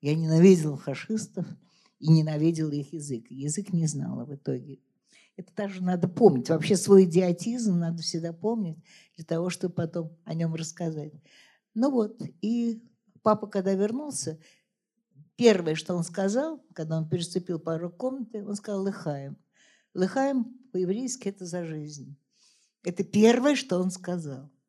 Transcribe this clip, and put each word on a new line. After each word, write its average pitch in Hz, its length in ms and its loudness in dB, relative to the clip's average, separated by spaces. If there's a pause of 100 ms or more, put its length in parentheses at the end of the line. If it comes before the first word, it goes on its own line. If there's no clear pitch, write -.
Я 147 120 0
ненавидела 160 640 6
фашистов 190 680 -6 (500)
и - 100 -6
ненавидела 156 640 4
их 147 220 -6
язык. 143 380 -8
Язык 147 420 -6
не 165 140 2
знала 135 380 -6
в 143 100 -12
итоге. 135 420 -8 (580)
Это - 160 -16
тоже 196 320 -8
надо 180 260 0
помнить. 175 400 6
Вообще 160 260 2
свой 190 300 8
идиотизм 180 760 0
надо 170 240 -4
всегда 170 300 -6
помнить 180 440 -4 (380)
для 165 100 -16
того, 170 240 -2
чтобы 175 240 -6
потом 165 420 -6 (100)
о 170 100 -8
нём 165 180 -2
рассказать. 156 600 -8 (600)
Ну 247 160 0
вот, 226 320 -2 (200)
и 233 420 -2 (400)
папа, 214 240 2
когда 196 260 -2
вернулся, 214 680 -4 (1000)
первое, 185 380 6
что 175 200 -6
он 170 80 0
сказал, 220 580 -2 (120)
когда 160 240 -4
он 160 120 -4
переступил 175 500 -4
порог 165 380 -6
комнаты, 254 480 -8
он 202 100 -6
сказал: 202 280 -6
«Лыхаем». 143 540 -8 (580)
«Лыхаем» 254 640 0 (120)
по-еврейски — 196 580 -4
это 196 160 -12
«за 170 200 -8
жизнь». 147 500 -12 (680)
Это 185 200 -4
первое, 240 520 6
что 180 240 -2
он 185 100 0
сказал. 156 640 -8 (180)